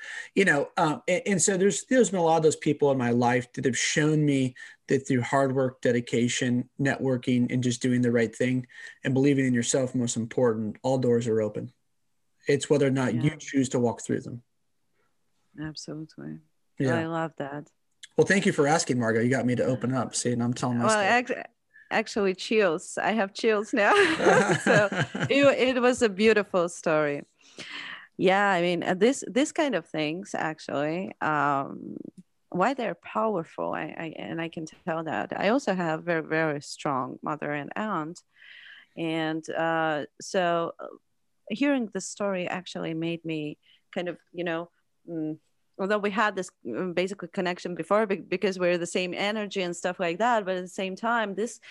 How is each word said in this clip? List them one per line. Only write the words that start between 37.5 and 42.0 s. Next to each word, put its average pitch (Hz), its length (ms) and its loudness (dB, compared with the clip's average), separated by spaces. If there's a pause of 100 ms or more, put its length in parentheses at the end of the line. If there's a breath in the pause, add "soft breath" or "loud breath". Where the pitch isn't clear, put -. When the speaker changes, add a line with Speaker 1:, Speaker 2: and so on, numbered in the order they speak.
Speaker 2:
and 147 240 -6
aunt. 180 460 -6 (720 loud breath)
And, 160 540 -4
uh, 160 560 0 (160)
so, 170 580 0
uh, - 60 -12 (640)
hearing 254 440 0
the 190 80 -6